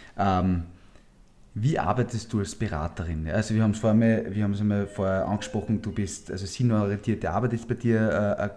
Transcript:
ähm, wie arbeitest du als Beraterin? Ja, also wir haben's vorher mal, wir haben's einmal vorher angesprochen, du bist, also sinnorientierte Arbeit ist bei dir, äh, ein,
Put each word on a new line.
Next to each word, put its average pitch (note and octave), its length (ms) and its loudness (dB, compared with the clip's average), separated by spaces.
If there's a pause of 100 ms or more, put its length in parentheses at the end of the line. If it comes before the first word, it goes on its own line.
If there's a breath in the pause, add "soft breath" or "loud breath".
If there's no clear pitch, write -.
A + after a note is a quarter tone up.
(180 loud breath)
ähm, F#2 460 2 (920 soft breath)
wie A#2+ 240 0
arbeitest A2 560 -2
du G#2+ 60 0
als G2 160 -4
Beraterin? E2 720 -4
Ja, D#2+ 60 -2
also G#2+ 200 0
wir A2 80 4
haben's G#2+ 180 2
vorher A2 180 4
mal, A2 360 4
wir G#2+ 100 0
haben's G2+ 180 0
einmal G2+ 260 2
vorher F#2+ 400 0
angesprochen, G#2 540 -2
du G#2 100 -6
bist, - 400 -6
also G2 160 -6
sinnorientierte G#2 840 0
Arbeit G#2+ 240 0
ist A#2 140 -4
bei A#2+ 80 -2
dir, G#2+ 640 2
äh, - 40 -2
ein, G2+ 140 -2